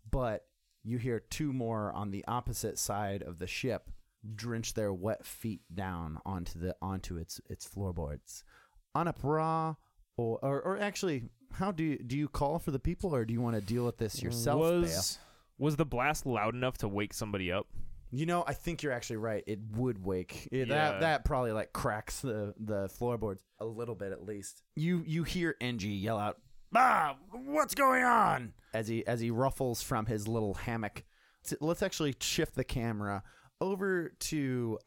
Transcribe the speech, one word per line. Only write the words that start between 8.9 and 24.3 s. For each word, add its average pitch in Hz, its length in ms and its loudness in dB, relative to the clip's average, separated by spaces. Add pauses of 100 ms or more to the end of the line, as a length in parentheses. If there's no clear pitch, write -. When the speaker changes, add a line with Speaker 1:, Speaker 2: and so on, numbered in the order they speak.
Speaker 1:
Anapra, 160 800 2 (420)
or, 113 240 2
or, 139 200 2
or 190 180 0
actually, 190 440 0 (300)
how 190 180 2
do 165 120 0
you, 147 160 2
do 127 180 -4
you 147 100 2
call 147 320 0
for - 120 -4
the 131 80 2
people, 170 360 0
or 117 80 4
do 113 100 0
you 117 60 2
wanna 117 220 2
deal 117 240 2
with 117 120 0
this 110 240 -2
yourself, 120 380 2
Speaker 2:
Was, 165 580 4
Speaker 1:
Bale? - 480 -6
Speaker 2:
was 151 120 4
the 160 80 6
blast 127 400 0
loud 113 280 2
enough 127 260 0
to 110 100 0
wake 101 240 0
somebody 101 360 -2
up? 95 160 2 (460)
Speaker 1:
You 139 140 0
know, 175 220 2
I 143 60 0
think 170 280 -4
you're 147 100 0
actually 120 260 -2
right. 107 280 0
It 104 140 -2 (160)
would 113 280 0
wake. 92 480 -2
It, 127 180 0
that, 151 260 4
Speaker 2:
Yeah. - 40 -2
Speaker 1:
that 151 260 2
probably, 127 260 2
like, 110 220 -2
cracks - 480 -2
the, 107 380 -2
the 104 300 -2
floorboards 110 540 -2 (160)
a 110 60 -4
little 117 280 -6
bit 98 180 -6
at 92 140 -8
least. 101 380 -10 (120)